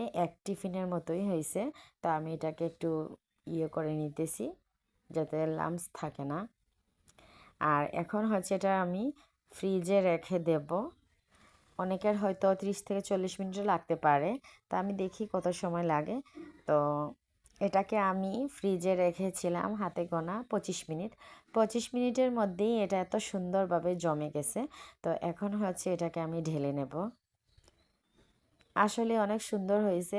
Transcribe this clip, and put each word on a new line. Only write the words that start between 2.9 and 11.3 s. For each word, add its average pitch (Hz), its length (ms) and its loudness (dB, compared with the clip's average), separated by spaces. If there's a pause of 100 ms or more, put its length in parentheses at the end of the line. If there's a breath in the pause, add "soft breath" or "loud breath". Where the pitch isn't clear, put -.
ইয়ে 160 200 -2
করে 156 240 -4 (100)
নিতেছি, 160 440 -4 (640)
যাতে 156 280 -2 (200)
লাম্পস 160 280 -2 (140)
থাকে 151 320 -6
না। 156 80 -4 (1200 loud breath)
আর 147 240 4 (180)
এখন 208 300 -2
হচ্ছে 190 240 0
এটা 196 160 2 (100)
আমি 180 220 0 (520 soft breath)
ফ্রিজে 190 420 2 (120)
রেখে 170 300 0
দেব। 156 300 0 (1080 soft breath)